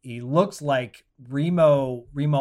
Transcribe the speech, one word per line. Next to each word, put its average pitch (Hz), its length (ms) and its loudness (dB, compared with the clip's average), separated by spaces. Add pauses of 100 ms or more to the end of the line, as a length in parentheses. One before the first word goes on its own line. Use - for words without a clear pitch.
he 120 220 -14
looks 165 400 -2
like 135 420 -4 (240)
Remo, 139 840 2
Remo 143 260 0